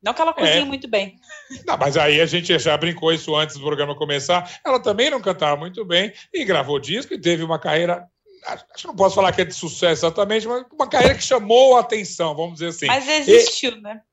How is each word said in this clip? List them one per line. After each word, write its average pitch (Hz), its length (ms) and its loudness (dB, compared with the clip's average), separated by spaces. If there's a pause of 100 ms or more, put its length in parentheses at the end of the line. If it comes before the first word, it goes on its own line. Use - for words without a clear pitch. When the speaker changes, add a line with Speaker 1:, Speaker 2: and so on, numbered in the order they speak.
Speaker 1:
Não 214 140 -4
que - 80 -4
ela 330 100 2
cozinhe 302 280 2
Speaker 2:
É. 294 40 -2
Speaker 1:
muito 277 240 -10
bem. 196 280 -4 (500)
Speaker 2:
Não, 320 100 -2
mas 143 200 0
aí 151 240 4
a 170 60 4
gente 170 300 0
já 147 200 0
brincou 165 360 -2
isso 160 220 -4
antes 151 220 -2
do 139 80 -16
programa 147 340 -4
começar. 143 500 -2 (160)
Ela 262 140 0
também 233 320 0
não 269 100 -2
cantava 156 360 -2
muito 185 280 -10
bem 180 280 0 (200)
e 330 120 -4
gravou 147 340 0
disco 190 360 -6
e 240 60 -10
teve 165 220 0
uma 165 160 -4
carreira, 175 480 -2 (400)
acho - 180 -12 (120)
que - 100 -16
não 330 80 -14
posso 190 220 4
falar 190 160 4
que - 80 -2
é 185 40 2
de - 80 -12
sucesso 165 540 -2
exatamente, 208 400 -2
mas 247 240 -6
uma 269 180 -2
carreira 262 280 4
que - 80 -8
chamou 247 520 6
a 240 40 6
atenção, 214 560 -4
vamos 165 240 -8
dizer 170 80 -6
assim. 160 180 -6
Speaker 1:
Mas 262 220 0
Speaker 2:
E - 20 -2
Speaker 1:
existiu, 294 680 4
né? 214 200 -16 (120)